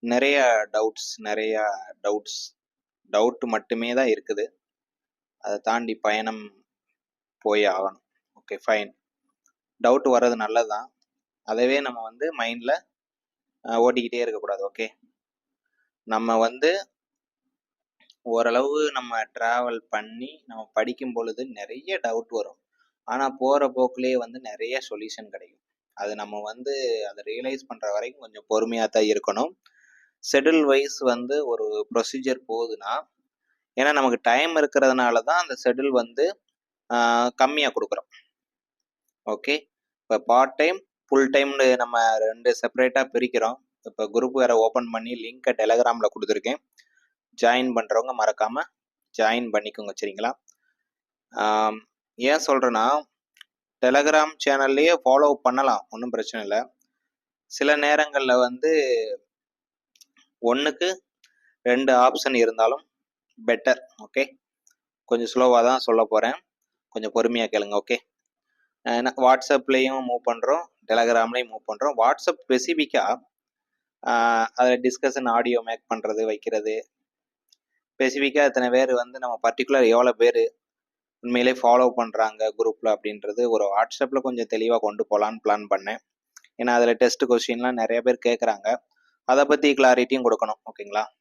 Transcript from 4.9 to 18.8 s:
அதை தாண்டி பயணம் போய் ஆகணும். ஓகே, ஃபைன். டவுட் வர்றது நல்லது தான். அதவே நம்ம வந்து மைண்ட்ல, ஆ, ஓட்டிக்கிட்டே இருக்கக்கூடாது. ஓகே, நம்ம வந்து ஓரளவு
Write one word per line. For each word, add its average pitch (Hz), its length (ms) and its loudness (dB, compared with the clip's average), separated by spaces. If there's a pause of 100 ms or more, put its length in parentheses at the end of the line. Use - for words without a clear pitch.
அதை 104 140 -6
தாண்டி 113 360 -4
பயணம் 110 500 -4 (1000)
போய் 104 200 2
ஆகணும். 95 400 -2 (300)
ஓகே, - 280 -14
ஃபைன். 104 300 -2 (880)
டவுட் 131 280 2
வர்றது 123 280 4
நல்லது 110 320 -2
தான். 107 180 -8 (640)
அதவே 123 320 0
நம்ம 123 220 -8
வந்து 117 340 -8
மைண்ட்ல, 120 380 -4 (920)
ஆ, 117 160 -2
ஓட்டிக்கிட்டே 120 420 0
இருக்கக்கூடாது. 101 440 -6
ஓகே, 110 220 -8 (1200)
நம்ம 113 300 0
வந்து 123 320 2 (1600)
ஓரளவு 127 640 0